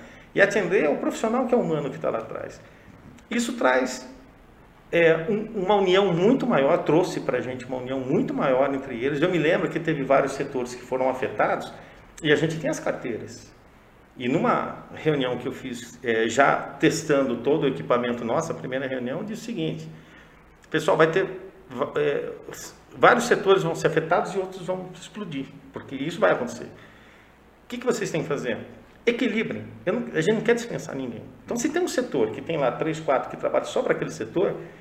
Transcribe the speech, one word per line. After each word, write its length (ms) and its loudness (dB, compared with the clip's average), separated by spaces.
e 80 2
atender 440 2
ao 100 2
profissional 500 0
que 80 2
é 40 6
humano 320 0
que 100 -10
tá 100 -2
lá 100 -2
atrás. 420 -10
Isso 280 -2
traz, 520 0
é, 360 4
um, 340 -2
uma 120 4
união 380 6
muito 340 4
maior, 360 4
trouxe 360 2
pra 220 -2
gente 240 -8
uma 120 -6
união 220 -4
muito 340 0
maior 400 2
entre 300 -6
eles. 180 0
Eu 80 4
me 80 0
lembro 320 2
que 100 -4
teve 240 -2
vários 300 4
setores 400 -4
que 100 -14
foram 260 0
afetados 640 -2
e 80 4
a 60 8
gente 220 0
tem 100 -2
as 100 -4
carteiras. 720 -8
E 100 -6
numa 560 0
reunião 440 0
que 100 -8
eu 60 -4
fiz, 500 -12
é, 240 2
já 300 4
testando 800 2
todo 260 2
o 40 2
equipamento 580 0
nosso, 260 0
a 40 -6
primeira 300 -6
reunião, 340 -4
eu 40 -8
disse 180 -8
o 40 -14
seguinte, 440 -6
"Pessoal, 280 2
vai 100 6
ter 180 0
va-, 260 -4
é, 340 0
vários 280 6
setores 400 4
vão 100 -2
ser 140 0
afetados 480 0
e 20 -2
outros 300 -6
vão 260 -6
explodir, 520 -10
porque 240 -12
isso 240 -6
vai 120 4
acontecer. 340 -4
O 1040 -20
que 80 -8
que 80 -10
vocês 260 0
têm 100 0
que 60 -6
fazer? 300 -2
Equilibrem. 580 0
Eu 80 0
não, 200 -4
a 80 0
gente 120 2
não 80 0
quer 140 4
dispensar 380 -6
ninguém. 300 -8
Então, 100 -4
se 140 -2
tem 120 0
um 60 2
setor 440 0
que 100 -10
tem 160 -4
lá 160 2
três, 260 -2
quatro 300 0
que 80 -10
trabalham 280 0
só 160 0
pra 120 0
aquele 180 -2
setor, 440 -2